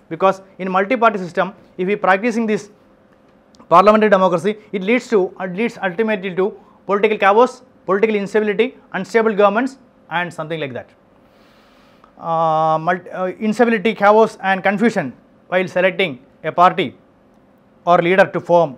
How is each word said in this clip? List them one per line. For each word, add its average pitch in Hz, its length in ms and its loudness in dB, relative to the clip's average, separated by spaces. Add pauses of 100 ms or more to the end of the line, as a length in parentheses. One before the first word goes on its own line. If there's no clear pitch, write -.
because 185 320 0 (160)
in 190 140 -8
multi-party 214 480 0
system, 185 340 -6 (240)
if 180 100 -4
we 202 80 -2
practicing 202 500 0
this 214 240 -4 (1000)
parliamentary 208 400 6
democracy, 185 480 2 (140)
it 190 120 -6
leads 240 260 -2
to, 190 300 0
it 185 160 -8
leads 233 260 -4
ultimately 190 540 -4
to 190 240 -4 (260)
political 214 320 0
chaos, 208 460 2 (220)
political 202 300 0
instability, 208 640 -2 (160)
unstable 214 420 -2
governments 208 420 0 (320)
and 170 240 -6
something 156 260 -10
like 135 140 -8
that. 107 160 -14 (1300)
Uh, 160 600 0
multi-, 175 300 -4
uh, 185 180 -6
instability, 214 640 0
chaos 214 480 4
and 190 220 -2
confusion 190 500 0 (360)
while 185 180 -2
selecting 180 520 -2 (240)
a 156 80 -6
party 175 440 2 (920)
or 175 120 4
leader 180 280 2
to 170 140 -6
form 165 380 0